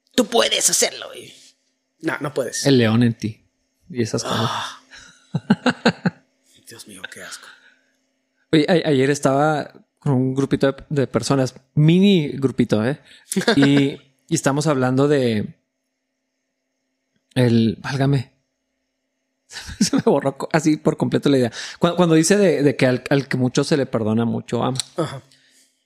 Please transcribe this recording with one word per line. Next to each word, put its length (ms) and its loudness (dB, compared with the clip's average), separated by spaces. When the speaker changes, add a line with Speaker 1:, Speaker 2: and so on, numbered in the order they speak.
Speaker 1:
Tú 120 2
puedes 420 0
hacerlo, 380 -2
güey. 260 -18
No, 200 -6
no 140 -6
puedes. 320 -4
Speaker 2:
El 100 4
león 240 4
en 140 2
ti. 320 -10
Y 140 -4
esas 200 -4
cosas. 200 -4
Speaker 1:
Ah. 360 -8
<laughs> 920 -2
Dios 180 -20
mío, 140 -20
qué 120 -18
asco. 240 -18
Speaker 2:
Oye, 180 4
a-, 200 2
ayer 200 2
estaba 640 0
con 160 -2
un 220 -2
grupito 360 0
de, 40 -20
de 180 -2
personas, 480 -2
mini 560 4
grupito, 560 -2
¿eh? 140 -4
Y, 420 4
Speaker 1:
<laughs> 140 -20
Speaker 2:
y 80 -2
estamos 320 0
hablando 400 2
de 480 0
el, 460 2
válgame. 500 -2
<laughs> 400 -20
Se 480 -6
me 80 0
borró 340 0
co-, 140 -10
así 260 0
por 200 -2
completo 320 -2
la 100 4
idea. 120 0
Cu-, 160 0
cuando 200 2
dice 220 4
de, 240 2
de 140 2
que 100 2
al, 240 0
al 180 0
que 100 -6
mucho 260 0
se 140 0
le 100 -2
perdona, 380 -2
mucho 380 -4
ama. 140 -4
Speaker 1:
Ajá. 260 -6